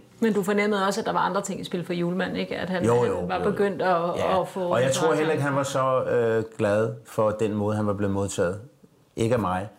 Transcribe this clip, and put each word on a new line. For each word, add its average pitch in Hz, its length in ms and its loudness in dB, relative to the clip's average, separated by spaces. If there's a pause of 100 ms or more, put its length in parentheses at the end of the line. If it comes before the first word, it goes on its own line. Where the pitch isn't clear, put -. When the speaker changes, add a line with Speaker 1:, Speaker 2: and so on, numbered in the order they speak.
(200)
Speaker 1:
Men 220 140 2
du 196 100 0
fornemmede 202 420 0
også, 196 140 0
at 214 60 -4
der 180 80 -2
var 175 60 0
andre 180 220 0
ting 196 200 -8
i - 20 -8
spil 175 220 -6
for 180 80 -6
Hjulmand, 175 440 -2
ikke? 185 200 -4
At 180 120 -6
han, 180 160 0
Speaker 2:
Jo, 240 100 4
Speaker 1:
han 240 120 4
Speaker 2:
jo, 180 120 -2
Speaker 1:
var 180 180 -4
Speaker 2:
jo, 175 60 -2
jo. 208 80 2
Speaker 1:
begyndt 196 300 0
at, 180 60 2
Speaker 2:
Ja. 175 540 2
Speaker 1:
at 175 60 -2
få - 120 -8
Speaker 2:
Og 175 220 0
jeg 135 100 2
tror 151 140 0
Speaker 1:
interesse. 156 120 4
Speaker 2:
heller 156 140 2
ikke, 139 120 0
han 143 120 0
var 139 80 2
så, 131 400 0
øh, 113 400 2 (140)
glad 110 360 2 (120)
for 107 260 0
den 107 220 -2
måde, 107 220 0
han 107 120 0
var 101 60 0
blevet 98 200 0
modtaget. 98 460 -2 (560)
Ikke 113 200 2
af 113 60 0
mig, 95 260 -2 (120)